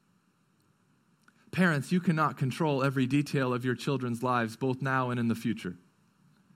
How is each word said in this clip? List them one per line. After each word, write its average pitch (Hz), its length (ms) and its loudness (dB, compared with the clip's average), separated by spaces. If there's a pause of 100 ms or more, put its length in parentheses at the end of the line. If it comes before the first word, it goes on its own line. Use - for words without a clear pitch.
(1500)
Parents, 165 420 2
you 180 80 4
cannot 156 380 0
control 139 440 0
every 135 240 2
detail 131 460 0
of 123 120 -4
your 123 100 0
children's 123 480 -4
lives, 120 340 0
both 131 240 -2
now 131 300 -2
and 123 100 -2
in 117 80 2
the 113 60 2
future. 104 420 -4 (800)